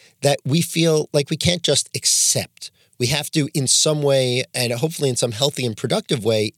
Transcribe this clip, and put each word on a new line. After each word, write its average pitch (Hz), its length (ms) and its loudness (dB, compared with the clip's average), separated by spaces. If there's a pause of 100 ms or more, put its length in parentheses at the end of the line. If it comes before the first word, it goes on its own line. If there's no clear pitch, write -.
(200)
that 143 240 2
we 156 160 0
feel 160 520 0
like 143 180 0
we 156 60 -4
can't 175 260 -2
just - 320 0
accept. - 760 -2 (280)
We 123 80 0
have 147 240 -2
to, 147 240 0
in 135 120 -2
some 151 360 2
way, 131 420 2 (100)
and 123 180 -2
hopefully 143 360 -2
in 120 80 0
some 117 160 -2
healthy 135 320 -2
and 110 120 -2
productive 135 480 -2
way, 110 340 0